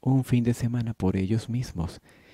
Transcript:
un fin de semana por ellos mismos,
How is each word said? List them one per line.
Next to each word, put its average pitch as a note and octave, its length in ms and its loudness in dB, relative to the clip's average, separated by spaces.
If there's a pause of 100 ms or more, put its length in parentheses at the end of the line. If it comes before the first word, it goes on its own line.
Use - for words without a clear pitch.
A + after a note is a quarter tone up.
un C3 240 2
fin A#2+ 180 2
de A#2 100 2
semana A#2 400 -2
por F#2 240 0
ellos F#2+ 320 0
mismos, A2+ 520 -4 (320)